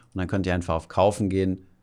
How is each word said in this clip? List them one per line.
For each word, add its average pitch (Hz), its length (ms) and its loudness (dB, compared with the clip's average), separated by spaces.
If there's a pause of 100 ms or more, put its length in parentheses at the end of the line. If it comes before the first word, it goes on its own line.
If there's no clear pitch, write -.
(160)
dann 90 120 -2
könnt 95 200 -2
ihr 90 80 0
einfach 87 180 -2
auf 82 140 -4
Kaufen 101 420 2
gehen, 95 360 -2 (180)